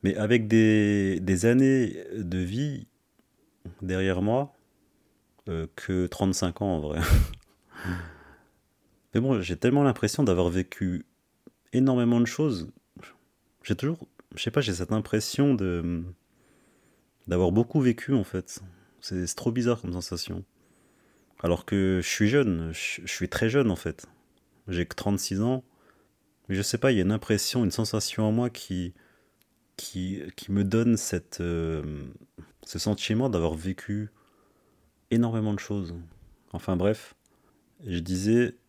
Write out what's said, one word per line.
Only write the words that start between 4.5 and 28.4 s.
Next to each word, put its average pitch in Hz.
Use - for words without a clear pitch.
euh, 80
que 92
trente-cinq 92
ans 98
en 80
vrai. 76
<laughs> -
Mais 117
bon, 127
j'ai 87
tellement 139
l'impression 127
d'avoir 90
vécu 90
énormément 123
de 120
choses. 120
J'ai 101
toujours, 156
je -
sais 117
pas, 147
j'ai 107
cette 87
impression 110
de, 87
d'avoir 90
beaucoup 117
vécu 127
en 113
fait. -
C'est, 90
c'est -
trop -
bizarre 117
comme 90
sensation. 90
Alors 87
que 95
je -
suis -
jeune, 101
je, -
je 92
suis -
très -
jeune 123
en 87
fait. -
J'ai 87
que -
trente-six 98
ans. 127
Mais 98
je 98
sais 117
pas, 135
il 117
y -
a 92
une 95
impression, 110
une 92
sensation 110
en 107
moi 120